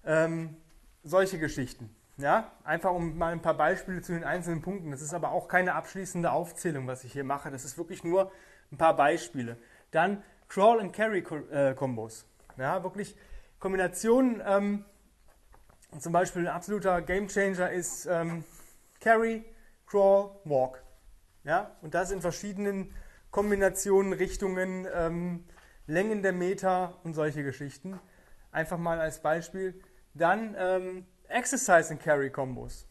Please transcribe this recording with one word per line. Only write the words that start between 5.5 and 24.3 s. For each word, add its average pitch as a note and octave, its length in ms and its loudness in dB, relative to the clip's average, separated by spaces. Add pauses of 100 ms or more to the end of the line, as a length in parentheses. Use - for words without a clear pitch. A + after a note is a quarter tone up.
abschließende E3+ 560 -4
Aufzählung, D3+ 560 -4
was B2+ 160 -8
ich A#2+ 100 -18
hier C#3 100 -6
mache. C#3 280 -4
Das B2 140 -12
ist B2 120 -12
wirklich E3+ 260 -10
nur F#3+ 280 2 (400)
ein B2+ 80 -14
paar D#3+ 160 6
Beispiele. B2+ 600 0 (360)
Dann G3 320 2 (240)
Crawl A3 320 6
and F#3+ 120 -4
Carry G#3 300 0
Ko-, D#3 300 -8
äh, C#3 240 2
Kombos. A#2+ 500 -6 (320)
Ja, D#3 240 0
wirklich F#3+ 340 -8 (440)
Kombinationen. G#3 840 2
Ähm, G3+ 420 2 (1120)
zum E3+ 140 -4
Beispiel F3 340 2
ein D3+ 80 -2
absoluter F3+ 480 0
Gamechanger F#3+ 680 0
ist, - 380 -6
ähm, E3+ 360 -2 (560)
Carry, A3+ 460 2 (400)
Crawl, G3 460 4 (140)
Walk. C3 360 0 (600)
Ja? F#3 280 0 (100)
Und D#3 120 -12
das F3+ 180 0
in F#3+ 100 -4
verschiedenen G3 720 -4 (360)
Kombinationen, G3 840 2
Richtungen, F#3 760 -2